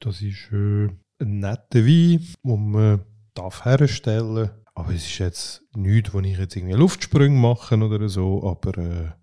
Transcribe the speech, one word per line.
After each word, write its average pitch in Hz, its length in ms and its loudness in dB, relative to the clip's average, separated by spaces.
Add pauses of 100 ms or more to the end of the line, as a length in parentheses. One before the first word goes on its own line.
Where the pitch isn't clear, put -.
Das 92 200 -8
ist, 101 320 -10
äh, 104 360 0 (300)
ein 104 200 -4
netter 110 480 0
Wein, 170 400 4 (180)
den 107 260 -2
man 104 300 4 (320)
darf 92 320 -12
herstellen. 113 840 0 (240)
Aber 85 180 -6
es 80 140 -6
ist - 120 -10
jetzt - 440 -8 (120)
nichts, 101 380 0
wo 98 80 -4
ich 95 160 -2
jetzt 92 180 -6
irgendwie 92 200 -6
Luftsprünge 143 640 2
mache 117 400 2
oder 107 320 0
so. 95 360 -2
Aber, 92 300 -4
äh, 85 360 -6 (100)